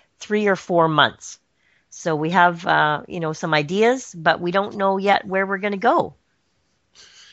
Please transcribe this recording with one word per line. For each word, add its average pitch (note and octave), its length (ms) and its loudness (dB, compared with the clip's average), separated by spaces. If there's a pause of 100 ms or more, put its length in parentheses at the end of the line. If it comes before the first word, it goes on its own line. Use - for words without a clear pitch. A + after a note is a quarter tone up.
(200)
three G#3 260 -2
or F#3+ 80 4
four E3+ 320 2
months. D3 540 0 (500)
So - 240 -4
we D#3 160 -4
have, F3 340 4
uh, D3+ 440 2
you F3+ 100 -10
know, D#3+ 140 -4
some D#3+ 200 -4
ideas, G3 640 0
but E3 240 0
we F3 120 -4
don't G3+ 240 -2
know G3 220 0
yet G3 280 0
where F#3+ 180 -2
we're G3 140 -6
gonna G3+ 200 -6
go. A3+ 360 0 (1200)